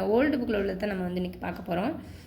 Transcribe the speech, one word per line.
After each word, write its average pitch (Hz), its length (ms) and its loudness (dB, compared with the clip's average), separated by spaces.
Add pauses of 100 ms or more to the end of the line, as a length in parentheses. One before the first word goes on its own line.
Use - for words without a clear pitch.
(140)
ஓல்டு 285 200 6
புக்ல 240 220 0
உள்ளதை 196 200 0
தான் 208 140 -2
நம்ம 190 140 -2
வந்து 180 180 -2
இன்னைக்கு 180 180 -6
பார்க்க 180 360 -4
போறோம். 226 200 0 (320)